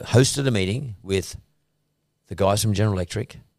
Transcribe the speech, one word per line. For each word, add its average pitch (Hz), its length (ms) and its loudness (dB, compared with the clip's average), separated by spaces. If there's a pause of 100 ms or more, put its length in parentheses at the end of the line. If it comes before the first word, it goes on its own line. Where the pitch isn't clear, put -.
hosted 135 460 2
a 131 40 2
meeting 104 500 -2
with 95 340 -2 (920)
the 95 80 -12
guys 98 260 2
from 110 120 2
General 104 220 2
Electric 92 440 -6 (200)